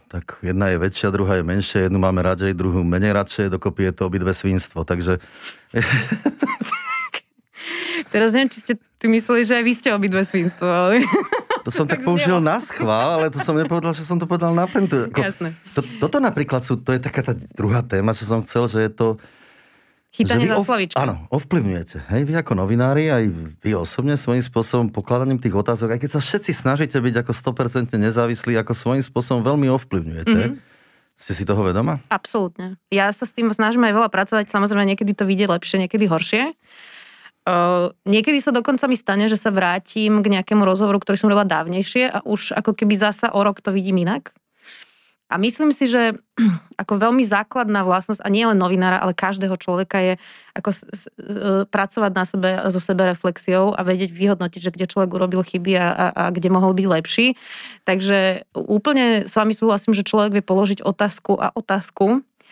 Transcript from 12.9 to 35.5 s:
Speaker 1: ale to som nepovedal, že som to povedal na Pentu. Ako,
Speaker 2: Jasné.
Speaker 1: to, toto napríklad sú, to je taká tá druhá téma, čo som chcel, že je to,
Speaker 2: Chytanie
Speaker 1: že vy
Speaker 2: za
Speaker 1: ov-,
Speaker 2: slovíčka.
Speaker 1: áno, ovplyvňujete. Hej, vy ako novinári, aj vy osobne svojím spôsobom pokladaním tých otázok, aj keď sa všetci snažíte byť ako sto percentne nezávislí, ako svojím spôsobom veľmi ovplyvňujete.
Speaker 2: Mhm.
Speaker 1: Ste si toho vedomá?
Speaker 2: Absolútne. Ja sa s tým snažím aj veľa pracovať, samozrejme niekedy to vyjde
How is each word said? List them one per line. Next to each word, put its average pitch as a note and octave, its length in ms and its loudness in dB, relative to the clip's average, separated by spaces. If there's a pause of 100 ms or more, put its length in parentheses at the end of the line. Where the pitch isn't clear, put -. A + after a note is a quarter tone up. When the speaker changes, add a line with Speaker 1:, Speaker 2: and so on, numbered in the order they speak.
Speaker 1:
ale D#3+ 80 0
to C#3+ 80 -8
som D#3 160 0
nepovedal, D#3+ 400 0
že D3+ 80 -8
som E3+ 160 -2
to E3+ 80 -2
povedal E3+ 260 0
na E3+ 140 2
Pentu. F#3 380 0
Ako, A2+ 180 -2
Speaker 2:
Jasné. F3 320 -4 (180)
Speaker 1:
to, B2+ 140 -2 (140)
toto B3 180 0
napríklad D3 420 0
sú, B2 160 -2
to B2 140 -6
je B2+ 100 2
taká - 220 -6
tá A#2+ 120 -2 (200)
druhá A2 280 0
téma, G#2+ 300 0
čo A2 140 -6
som A2+ 160 0
chcel, A#2+ 240 0
že A2 160 -2
je A2 100 0
to, A2+ 160 0 (1000)
Speaker 2:
Chytanie A#3 320 2
Speaker 1:
že F#3+ 80 2
vy - 0 -
Speaker 2:
za A3 80 2
Speaker 1:
ov-, G3+ 80 0
Speaker 2:
slovíčka. G3+ 320 -2
Speaker 1:
áno, G#2+ 320 -2
ovplyvňujete. G#2+ 680 -2 (100)
Hej, A2+ 160 0
vy C#3+ 120 -2
ako D#3+ 200 -2
novinári, B2+ 580 2
aj A2+ 160 2 (320)
vy G#2+ 140 -2
osobne B2 400 -2
svojím B2+ 260 -2
spôsobom A#2+ 480 -2
pokladaním B2+ 480 -2
tých A#2+ 160 -2
otázok, A2 400 0
aj A#2+ 80 -2
keď C#3+ 80 -4
sa D3+ 100 -2
všetci - 320 -4
snažíte C#3+ 460 0
byť A#2+ 220 0
ako A#2+ 120 -4
sto B2 200 -4
percentne A#2+ 480 -2
nezávislí, A#2 580 0
ako A2 160 -2
svojím B2+ 320 -2
spôsobom A#2+ 380 -2
veľmi C#3 260 2
ovplyvňujete. E2 640 0 (160)
Speaker 2:
Mhm. C#4 80 -8 (560)
Speaker 1:
Ste - 220 -10
si F2 80 -4
toho G2+ 180 0
vedomá? A2+ 460 0
Speaker 2:
Absolútne. F#3 720 -6 (100)
Ja G3 220 2
sa - 100 -8
s B3 160 -10
tým A#3 140 0
snažím A3+ 340 2
aj G#3 80 2
veľa F3+ 160 2
pracovať, G3+ 380 0
samozrejme G3+ 400 0
niekedy G3 260 0
to G3 160 -2
vyjde G3 220 2